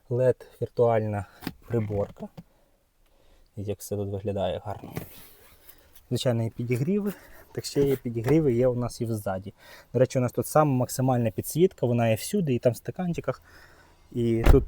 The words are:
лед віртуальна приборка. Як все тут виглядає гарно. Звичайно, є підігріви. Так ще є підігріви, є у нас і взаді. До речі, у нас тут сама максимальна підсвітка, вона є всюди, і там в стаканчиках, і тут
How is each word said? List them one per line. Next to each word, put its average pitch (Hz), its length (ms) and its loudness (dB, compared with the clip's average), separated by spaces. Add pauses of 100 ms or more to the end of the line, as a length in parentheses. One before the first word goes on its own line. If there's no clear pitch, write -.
лед 123 380 2 (160)
віртуальна 110 640 0 (420)
приборка. 104 600 -4 (1300)
Як 101 220 -6
все - 180 -8
тут 98 140 -4
виглядає 95 540 -4
гарно. - 280 -12 (1160)
Звичайно, 117 340 -2
є 113 80 -2
підігріви. 139 600 -2 (400)
Так - 120 -10
ще - 180 -2
є 139 140 2
підігріви, 127 560 0
є 123 160 2
у 123 60 0
нас 120 260 -6
і 123 40 -2
взаді. 101 500 -6 (380)
До 120 60 0
речі, 127 200 4
у 127 40 2
нас 123 100 -2
тут - 140 -4
сама 151 260 4
максимальна 123 580 0
підсвітка, - 560 0
вона 117 220 2
є 110 60 4
всюди, 156 400 -2
і 120 40 0
там 120 140 2
в 110 40 -6
стаканчиках, - 680 -6 (720)
і 117 380 0
тут 135 180 8